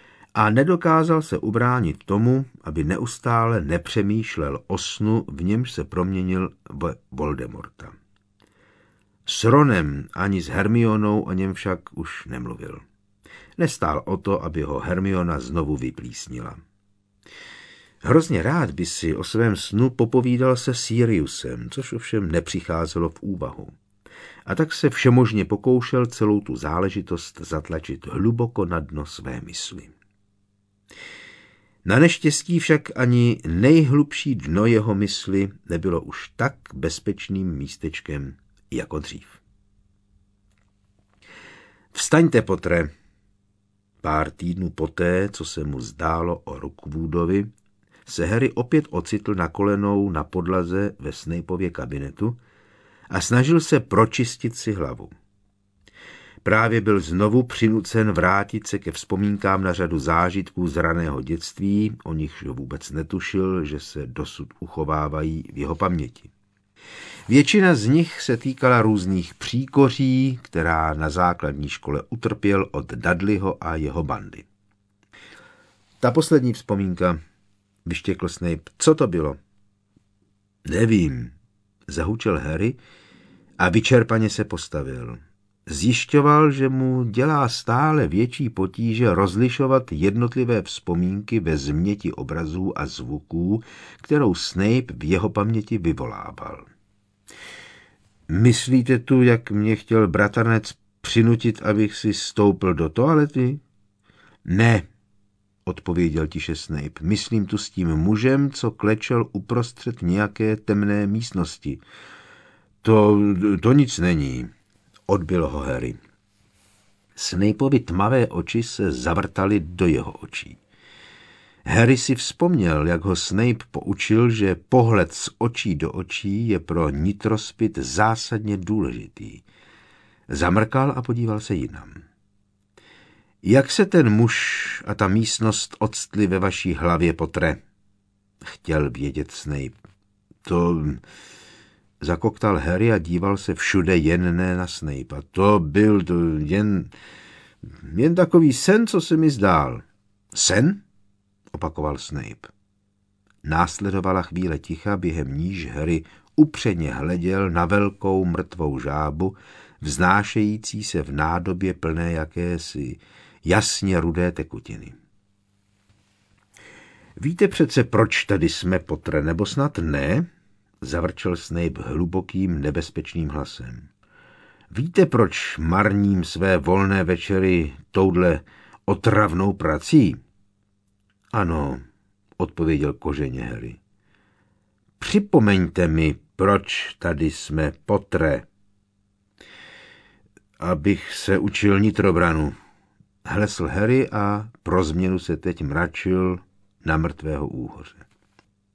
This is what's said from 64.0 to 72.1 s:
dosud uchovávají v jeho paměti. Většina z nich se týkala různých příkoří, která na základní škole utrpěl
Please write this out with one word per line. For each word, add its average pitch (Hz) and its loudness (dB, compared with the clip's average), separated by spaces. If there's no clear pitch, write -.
dosud 73 -12
uchovávají 78 -4
v - -12
jeho 73 -6
paměti. 82 -4
Většina 180 6
z 107 0
nich 160 2
se 120 0
týkala 127 2
různých 95 0
příkoří, 131 2
která 80 0
na 78 -2
základní 76 -2
škole 71 -6
utrpěl 101 0